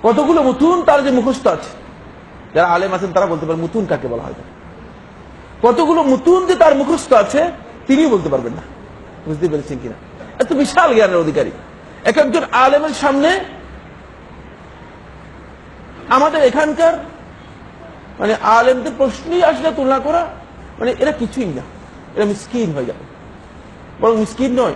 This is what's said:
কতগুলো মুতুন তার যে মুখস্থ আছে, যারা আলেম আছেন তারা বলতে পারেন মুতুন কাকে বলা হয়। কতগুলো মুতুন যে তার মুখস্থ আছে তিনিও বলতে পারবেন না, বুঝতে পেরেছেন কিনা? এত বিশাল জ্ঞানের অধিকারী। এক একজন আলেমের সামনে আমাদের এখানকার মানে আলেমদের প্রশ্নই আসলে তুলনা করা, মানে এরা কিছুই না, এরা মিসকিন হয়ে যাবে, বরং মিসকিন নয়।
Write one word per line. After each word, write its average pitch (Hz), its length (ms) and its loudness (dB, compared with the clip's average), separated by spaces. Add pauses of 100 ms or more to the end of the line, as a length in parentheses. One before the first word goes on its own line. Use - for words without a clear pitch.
কতগুলো 285 400 2
মুতুন 320 400 2
তার 285 200 4
যে 277 80 0
মুখস্থ 254 360 0
আছে, 165 240 -2 (800)
যারা 170 140 2
আলেম 185 260 0
আছেন 185 200 -4
তারা 190 120 2
বলতে 165 200 -4
পারেন 160 160 -4
মুতুন 185 240 -4
কাকে 139 220 -4
বলা 117 160 -8
হয়। 67 100 -12 (1300)
কতগুলো 311 400 2
মুতুন 349 420 2
যে 349 100 2
তার 311 200 4
মুখস্থ 277 380 0
আছে 277 380 2 (360)
তিনিও 285 220 2
বলতে 180 200 0
পারবেন 127 240 -4
না, 165 80 -12 (640)
বুঝতে 156 220 -4
পেরেছেন 147 340 -6
কিনা? 113 160 -14 (420)
এত - 140 -2
বিশাল 294 400 2
জ্ঞানের 196 240 4
অধিকারী। 147 340 0 (520)
এক - 140 0
একজন 294 340 2
আলেমের 277 500 2
সামনে 285 380 2 (2750)
আমাদের 294 340 2
এখানকার 302 500 2 (1300)
মানে 208 160 0
আলেমদের 240 640 2
প্রশ্নই 330 460 0
আসলে 302 280 4
তুলনা 269 280 0
করা, 320 280 -2 (520)
মানে 233 200 -2
এরা 294 120 2
কিছুই 247 340 -6
না, 139 160 -6 (540)
এরা 208 100 0
মিসকিন 208 460 -4
হয়ে 135 140 -6
যাবে, - 180 -12 (1000)
বরং 226 160 2
মিসকিন 247 420 -2
নয়। 208 160 0